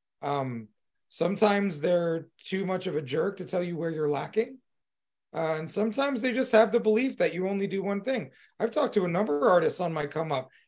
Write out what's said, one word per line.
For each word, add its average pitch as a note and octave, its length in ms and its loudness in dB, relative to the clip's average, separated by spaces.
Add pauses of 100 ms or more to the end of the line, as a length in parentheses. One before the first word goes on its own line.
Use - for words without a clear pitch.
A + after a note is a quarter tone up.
(220)
Um, C3 460 -4 (400)
sometimes G3+ 720 2
they're E3+ 480 0 (160)
too F#3+ 200 -4
much F#3 220 -2
of E3 80 -4
a D3+ 80 -2
jerk D#3+ 360 -2
to F#3 60 -8
tell F3+ 200 -2
you F3 120 -4
where E3+ 140 -4
you're D#3 180 -2
lacking. G#3 500 -2 (760)
Uh, D#3+ 240 0
and D#3+ 100 -8
sometimes A3+ 540 -2
they B3+ 100 0
just B3 200 0
have A3 180 8
the A#3 80 2
belief A3 380 2
that E3 180 0
you F#3 140 -2
only G3 180 -2
do F#3+ 160 -4
one G3+ 200 -2
thing. G#3 280 -4 (300)
I've A3+ 100 0
talked C4 240 0
to F#3+ 100 4
a F3 40 0
number G3+ 300 0
of - 40 0
artists F3 380 4
on E3+ 120 -2
my D3+ 140 -2
come D#3 240 -4
up C3 200 -2 (180)